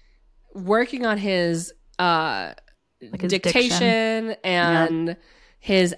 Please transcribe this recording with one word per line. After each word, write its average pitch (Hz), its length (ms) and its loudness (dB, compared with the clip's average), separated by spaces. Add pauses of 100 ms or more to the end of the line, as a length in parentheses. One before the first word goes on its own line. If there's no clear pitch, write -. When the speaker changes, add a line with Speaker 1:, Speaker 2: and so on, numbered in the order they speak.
(540)
Speaker 1:
working 226 520 -2
on 214 120 0
his, 175 560 -2 (240)
uh, 160 560 0 (480)
Speaker 2:
Like 120 200 -12
his 180 100 -2
Speaker 1:
dictation 190 480 2 (480)
Speaker 2:
diction. 220 160 -8
Speaker 1:
and 165 640 2
Speaker 2:
Yeah. 170 80 -6 (440)
Speaker 1:
his 185 380 2